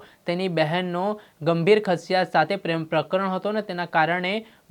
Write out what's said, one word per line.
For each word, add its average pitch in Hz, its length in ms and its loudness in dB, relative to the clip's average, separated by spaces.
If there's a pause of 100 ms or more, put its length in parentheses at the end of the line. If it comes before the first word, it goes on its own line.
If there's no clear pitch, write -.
(260)
તેની 180 240 -2
બહેનનો 175 520 0 (400)
ગંભીર 170 380 4
ખસિયા 185 440 0
સાથે 170 320 2
પ્રેમ 165 300 -2
પ્રકરણ 185 460 0
હતો 185 200 -2
ને 214 100 -2
તેના 175 240 -6
કારણે 180 600 0 (260)